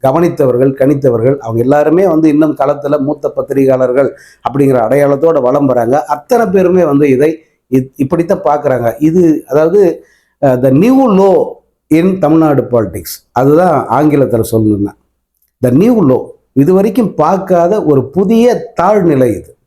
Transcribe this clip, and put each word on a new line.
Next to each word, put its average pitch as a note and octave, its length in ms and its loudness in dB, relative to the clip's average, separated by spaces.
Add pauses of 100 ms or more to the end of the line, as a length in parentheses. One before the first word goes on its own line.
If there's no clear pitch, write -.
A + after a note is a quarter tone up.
கவனித்தவர்கள், C3+ 680 0
கணித்தவர்கள், C3+ 640 0
அவங்க A2+ 240 -4
எல்லாருமே D3+ 440 2
வந்து D#3+ 220 2
இன்னும் D3+ 280 0
களத்துல C#3+ 420 -2
மூத்த C#3+ 380 -4
பத்திரிகையாளர்கள் C3 800 0 (260)
அப்படிங்கிற C3+ 380 0
அடையாளத்தோட C#3+ 600 0
வலம் C3+ 260 0
வராங்க. B2 380 0
அத்தனை A3+ 420 -2
பேருமே F3+ 380 2
வந்து C#3+ 240 2
இதை D3 340 0 (280)
இத்-, C3 260 -2
இப்படித்தான் E3 460 -4
பார்க்குறாங்க. C3+ 560 -2
இது D#3+ 480 0
அதாவது, E3 580 0 (420)
அஹ், B2+ 160 0
the F3 80 2
new B3+ 400 2
low F#3+ 500 0 (340)
in F#3 240 0
தமிழ்நாடு D3+ 440 2
பாலிடிக்ஸ், G#2 720 -6
அதுதான் D3 560 0
ஆங்கிலத்துல B2+ 640 0
சொல்லணும்னா G#2+ 400 -2 (720)
the B2 60 2
new F#3 400 2
low. B2 140 0 (280)
இது D3 220 2
வரைக்கும் G3+ 400 0
பார்க்காத F3+ 680 0
ஒரு C3+ 260 0
புதிய A3 640 0
தாழ்நிலை E3+ 560 0
இது. F2+ 260 -10 (100)